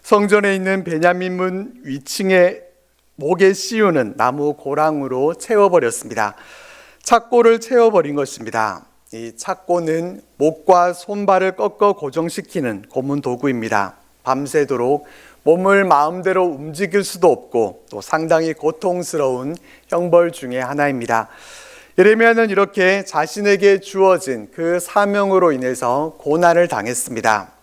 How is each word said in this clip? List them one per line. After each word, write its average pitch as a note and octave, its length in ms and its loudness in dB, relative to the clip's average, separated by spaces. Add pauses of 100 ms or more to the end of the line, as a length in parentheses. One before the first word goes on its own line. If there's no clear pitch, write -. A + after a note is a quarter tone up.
성전에 G3+ 540 2
있는 F#3+ 280 -2
베냐민 F3+ 540 0
문 F#3 360 -6 (100)
위층에 F3+ 800 0 (540)
목에 F3+ 380 2
씌우는 F#3 640 -2
나무 C#3+ 360 0
고랑으로 D3 840 -2
채워버렸습니다. B2 1000 0 (680)
착고를 A#3 560 4
채워버린 G#3+ 560 2
것입니다. A2 720 -4 (280)
이 A2+ 240 -14
착고는 F3 840 -4 (160)
목과 F3 540 2
손발을 F#3+ 680 -2
꺾어 G3+ 360 0
고정시키는 D3 960 -6
고문 C#3 320 -4
도구입니다. A2+ 760 -2 (280)
밤새도록 C3+ 840 -2 (380)
몸을 F#3+ 420 4
마음대로 F3+ 580 0
움직일 E3 600 -4
수도 E3+ 260 2
없고 A2+ 580 -4
또 G#2 120 -12
상당히 D#3+ 520 -2
고통스러운 D#3 1000 -4 (320)
형벌 E3+ 440 2
중에 B2+ 280 -8
하나입니다. B2+ 680 -2 (680)
예레미야는 A3+ 520 4
이렇게 F#3+ 560 0
자신에게 G3 760 2
주어진 F3+ 720 0
그 E3+ 260 -2
사명으로 G3 720 2
인해서 B2+ 680 -4
고난을 E3+ 480 2
당했습니다. A2 840 -2 (120)